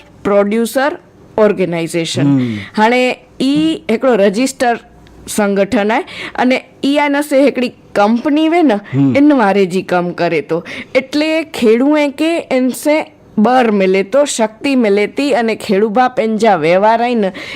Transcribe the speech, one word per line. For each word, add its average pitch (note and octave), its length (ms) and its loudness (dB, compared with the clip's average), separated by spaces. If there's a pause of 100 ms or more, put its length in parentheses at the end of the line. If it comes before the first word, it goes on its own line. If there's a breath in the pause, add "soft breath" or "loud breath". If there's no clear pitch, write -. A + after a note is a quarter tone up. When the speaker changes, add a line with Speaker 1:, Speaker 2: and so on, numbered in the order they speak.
(240)
Speaker 1:
પ્રોડ્યુસર A3 760 0 (400)
ઓર્ગેનાઇઝેશન. E3+ 840 -2
Speaker 2:
હમ. B2+ 360 0 (180 loud breath)
Speaker 1:
હાણે B3 400 2 (240)
ઈ D4+ 500 0
હિકડ઼ો A#3 260 2
રજિસ્ટર A3+ 600 0 (500)
સંગઠન G3+ 640 0
આય C#4+ 120 -2 (300 loud breath)
અને B3+ 300 0 (200)
ઈ C#4 120 0
આ D4 120 0
નસે C#4+ 340 0
હિકડ઼ી B3+ 300 0 (220)
કંપની A#3+ 540 2
વે F4 140 2
ને C4 120 4
Speaker 2:
હમ. C#3 420 0
Speaker 1:
એન D4 160 4
વારે G3+ 340 2
જી F3+ 160 -4
કમ F3 280 -2
કરે E3+ 300 -2
તો D#3+ 240 -6 (300 loud breath)
એટલે D4+ 500 -2
ખેડૂએ C#4+ 640 2
કે D#4 420 -4
એનસે C4 560 -2 (320)
બર A#3 320 2
મિલે F#3+ 320 2
તો A#3+ 220 0
શક્તિ C4 500 -4
મિલે G#3 320 2
તી C#4 280 -2
અને A3+ 200 -2
ખેડૂબા A3 540 0
પેંજા A3 480 0
વ્યવહાર F#3+ 460 2
આય A#3+ 120 -2
ને G3+ 180 0 (240 loud breath)